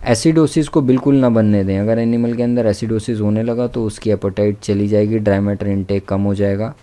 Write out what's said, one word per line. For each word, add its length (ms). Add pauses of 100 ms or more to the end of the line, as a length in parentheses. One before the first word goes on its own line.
एसिडोसिस 640
को 140
बिल्कुल 340
ना 140
बनने 340
दें। 160
अगर 200
एनिमल 340
के 100
अंदर 220
एसिडोसिस 540
होने 240
लगा 240
तो 180
उसकी 240
एपेटाइट 500
चली 280
जाएगी, 320
ड्राई 200
मैटर 280
इनटेक 380
कम 160
हो 140
जाएगा। 480